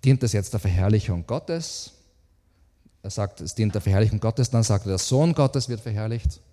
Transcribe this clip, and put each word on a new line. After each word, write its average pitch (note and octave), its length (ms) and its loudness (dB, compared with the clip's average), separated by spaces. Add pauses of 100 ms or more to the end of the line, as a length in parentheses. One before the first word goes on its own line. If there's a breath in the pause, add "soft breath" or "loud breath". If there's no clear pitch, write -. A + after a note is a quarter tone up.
Dient C3+ 200 4
das A#2 100 0
jetzt G#2 200 -2
der F#2+ 60 -2
Verherrlichung F#2 680 0
Gottes? - 680 -8 (1080)
Er G2 80 -10
sagt, G2+ 300 -4
es D#2 120 -10
dient G#2+ 220 0
der G#2 60 -2
Verherrlichung G#2 380 4
Gottes, A2+ 300 0
dann A#2 140 2
sagt G2+ 220 0
er, G2+ 40 -6
der F#2 80 0
Sohn C#3+ 360 2
Gottes C3+ 360 0
wird A2+ 120 -6
verherrlicht. A2 600 -4 (120)